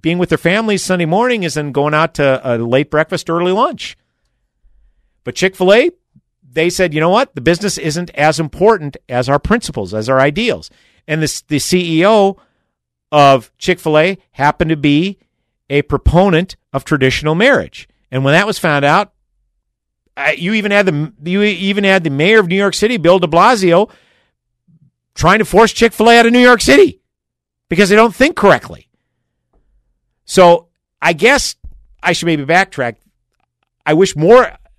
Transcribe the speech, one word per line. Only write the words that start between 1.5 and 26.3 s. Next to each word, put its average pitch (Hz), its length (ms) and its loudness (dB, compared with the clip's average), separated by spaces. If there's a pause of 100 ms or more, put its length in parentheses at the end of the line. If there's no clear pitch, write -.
then 147 200 -6
going 143 200 -2
out 160 220 -2
to 135 280 0
a 123 140 -4
late 120 340 -2
breakfast, 156 380 -4
early 175 240 -2
lunch. 247 460 -4 (1200)
But 123 120 -12
Chick-fil-A, 190 560 0 (600)
they 160 200 -2
said, 170 240 -4
"You 156 60 -2
know 165 100 0
what? 240 240 -2
The 135 80 -12
business 175 340 -2
isn't 160 380 -8
as 147 260 0
important 165 560 -2 (100)
as 123 220 -4
our 139 100 0
principles, 131 540 -4
as 107 160 -6
our 131 100 2
ideals." 143 520 -2 (360)
And 156 160 -4
this, - 200 -6
the 151 160 -4
C 170 420 -2
E 185 60 2
O 202 320 2 (760)
of 139 460 4
Chick-fil-A 175 580 -2 (140)
happened 151 400 -2
to 160 80 -2
be 147 400 -2 (500)
a 143 140 -2
proponent 170 720 0 (160)
of 135 120 -8
traditional 147 500 -2
marriage. 202 520 -2 (240)
And 131 140 -4
when 139 80 0
that 190 140 2
was 214 120 -6
found 143 280 -2
out, 180 260 -2 (1040)
I, 143 160 -4
you 175 220 -4
even 208 180 -2
had 202 140 0
the, 151 260 -4 (100)
you 185 200 -2
even 196 420 -2
had 190 180 2
the 160 80 -4
mayor 180 300 2
of 180 80 0
New 185 80 -2
York 196 180 -2
City, 226 220 -2
Bill 170 220 2
de 175 100 -2
Blasio, 190 640 2 (1200)
trying 190 260 2
to 202 40 0
force 214 280 2
Chick-fil-A 233 460 2
out 233 80 4
of 233 60 0